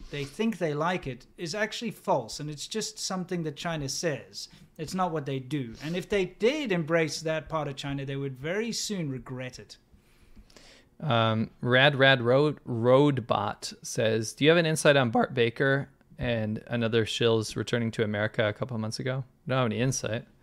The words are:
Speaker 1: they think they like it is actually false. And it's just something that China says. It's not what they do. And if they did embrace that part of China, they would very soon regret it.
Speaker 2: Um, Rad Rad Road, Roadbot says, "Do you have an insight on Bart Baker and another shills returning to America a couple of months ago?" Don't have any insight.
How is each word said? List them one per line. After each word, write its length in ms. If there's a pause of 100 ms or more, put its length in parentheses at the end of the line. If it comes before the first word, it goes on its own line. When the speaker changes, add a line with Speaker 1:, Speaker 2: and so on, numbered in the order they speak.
(120)
Speaker 1:
they 140
think 320
they 160
like 340
it 180 (120)
is 180
actually 360
false. 500
And 80
it's 180
just 320
something 440
that 120
China 320
says. 600 (280)
It's 160
not 180
what 140
they 140
do. 420
And 140
if 140
they 160
did 480
embrace 480
that 260
part 220
of 80
China, 280
they 120
would 200
very 360
soon 360
regret 500
it. 180 (1200)
Speaker 2:
Um, 520 (100)
Rad 340
Rad 260
Road, 460
Roadbot 1080 (100)
says, 500
"Do 120
you 40
have 80
an 80
insight 320
on 140
Bart 220
Baker 560 (280)
and 500
another 380
shills 500
returning 360
to 120
America 440
a 60
couple 220
of 60
months 180
ago?" 240 (240)
Don't 120
have 80
any 120
insight. 460 (180)